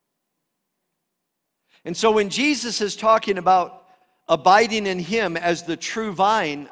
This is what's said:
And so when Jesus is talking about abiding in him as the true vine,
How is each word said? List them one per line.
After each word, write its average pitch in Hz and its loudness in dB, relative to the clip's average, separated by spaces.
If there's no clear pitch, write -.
And 170 -8
so 220 2
when 214 2
Jesus 240 -2
is 202 -4
talking 214 2
about 180 0
abiding 202 4
in 185 -2
him 180 -2
as 175 -2
the 165 -6
true 220 -6
vine, 170 0